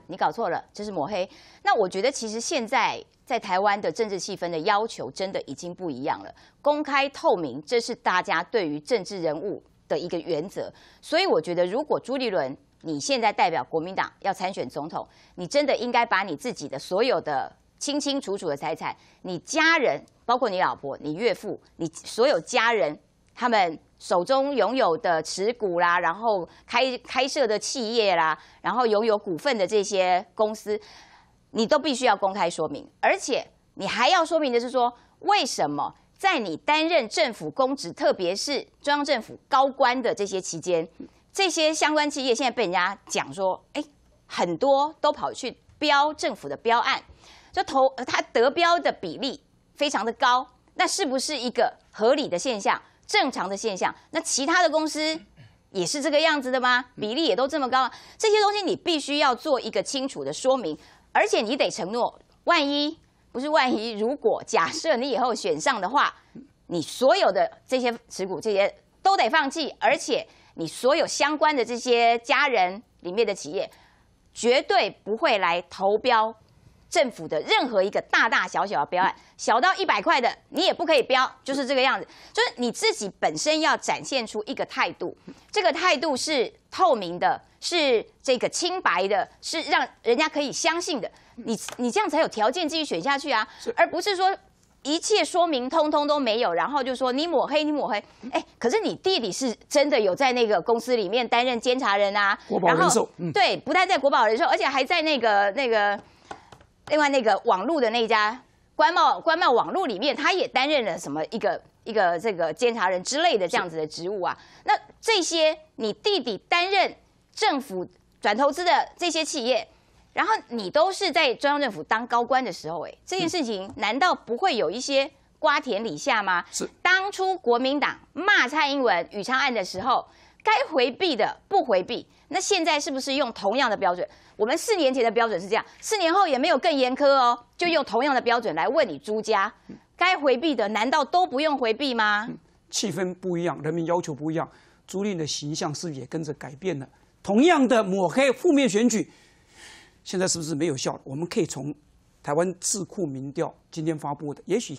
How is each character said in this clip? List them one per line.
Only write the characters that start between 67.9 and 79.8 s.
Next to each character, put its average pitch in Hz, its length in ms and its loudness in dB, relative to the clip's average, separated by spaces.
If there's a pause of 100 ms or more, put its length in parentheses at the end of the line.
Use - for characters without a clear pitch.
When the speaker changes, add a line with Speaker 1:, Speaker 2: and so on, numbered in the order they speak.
Speaker 1:
持 - 180 -8
股 180 140 -6
这 220 120 -2
些 196 220 2 (280)
都 392 140 4
得 269 140 2
放 294 180 2
弃， 285 300 -6
而 247 180 2
且 247 300 -4 (300)
你 165 100 -8
所 247 280 0
有 330 120 2
相 294 320 0
关 311 160 2
的 240 100 0
这 233 140 -6
些 233 400 4
家 269 300 2
人 196 340 0 (180)
里 175 120 -10
面 214 140 0
的 196 80 -2
企 151 180 -14
业， 185 180 -6 (640)
绝 247 260 2
对 311 300 2 (120)
不 208 140 -6
会 254 220 2
来 175 320 0
投 196 260 0
标 226 380 2 (560)
政 277 200 2
府 160 180 -12
的 156 140 -2
任 349 260 0
何 208 140 2
一 190 60 2
个 196 120 -2 (100)
大 - 180 4
大 214 200 0
小 180 180 -2
小 190 140 -2
的 147 60 0
标 180 160 0
案， 190 120 2 (220)
小 233 240 2
到 359 160 4
一 381 80 -2